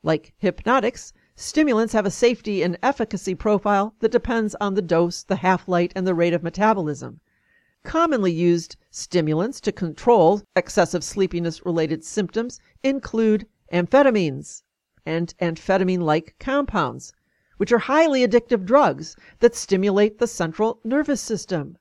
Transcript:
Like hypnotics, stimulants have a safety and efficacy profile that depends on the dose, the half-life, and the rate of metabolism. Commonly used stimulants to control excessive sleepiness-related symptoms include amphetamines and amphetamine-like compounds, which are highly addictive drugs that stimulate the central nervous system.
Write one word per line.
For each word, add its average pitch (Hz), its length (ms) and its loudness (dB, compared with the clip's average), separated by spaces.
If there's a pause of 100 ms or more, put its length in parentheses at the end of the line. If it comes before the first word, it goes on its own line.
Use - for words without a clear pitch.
Like 156 360 -4
hypnotics, 220 720 -2 (220)
stimulants 233 580 0
have 214 140 0
a 196 40 0
safety 214 520 -2
and 175 200 -2
efficacy 214 520 -4
profile 208 640 -2
that 226 120 0
depends 226 500 -2
on 202 100 -2
the 196 100 0
dose, 170 420 0
the 185 120 -2
half-life, 180 580 0
and 190 120 -4
the 185 80 0
rate 170 180 2
of 165 100 -2
metabolism. 165 800 -2 (640)
Commonly 277 480 0
used 170 440 0 (140)
stimulants 170 720 -2
to - 120 -4
control 190 680 2 (160)
excessive 175 480 0
sleepiness-related 165 1000 -4
symptoms 220 580 -6 (220)
include 214 640 0 (280)
amphetamines 180 880 2 (420)
and 170 340 -4
amphetamine-like 175 1000 0
compounds, 202 720 -4 (460)
which 202 140 0
are 233 60 4
highly 277 480 4
addictive 226 380 2
drugs 180 520 2 (240)
that 233 140 6
stimulate 202 640 2
the 240 80 0
central 208 560 -4
nervous 277 380 -2
system. 170 600 -6